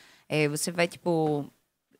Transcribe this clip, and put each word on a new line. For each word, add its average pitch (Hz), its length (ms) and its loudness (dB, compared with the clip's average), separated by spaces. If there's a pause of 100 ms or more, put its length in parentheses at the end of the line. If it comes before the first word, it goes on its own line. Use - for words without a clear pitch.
(280)
é, 151 200 2
você 156 240 -4
vai, 175 160 2
tipo, 156 580 0 (540)